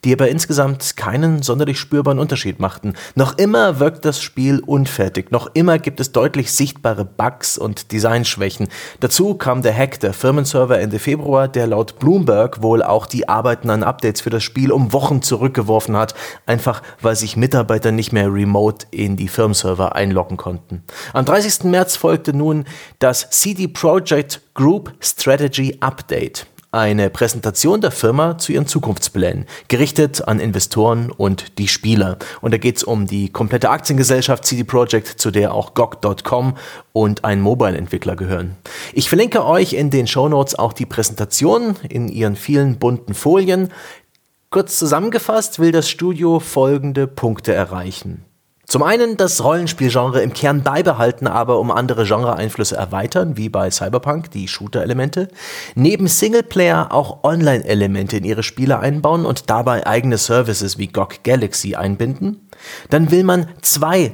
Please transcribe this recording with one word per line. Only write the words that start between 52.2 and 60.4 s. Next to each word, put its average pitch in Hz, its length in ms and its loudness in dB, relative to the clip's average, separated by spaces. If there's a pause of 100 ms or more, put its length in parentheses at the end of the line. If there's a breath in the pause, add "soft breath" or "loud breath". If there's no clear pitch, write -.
erweitern, 104 600 -4
wie 107 140 -6
bei 92 200 0
Cyberpunk, 139 600 -4
die 95 180 -10
Shooter-Elemente. 127 800 -4 (460 loud breath)
Neben 185 320 4
Singleplayer 180 840 2
auch - 320 -2
Online-Elemente 107 960 2
in 98 80 -4
ihre 107 200 0
Spiele 131 340 0
einbauen 147 480 0
und - 240 -4
dabei 120 360 2
eigene 120 300 2
Services 110 600 0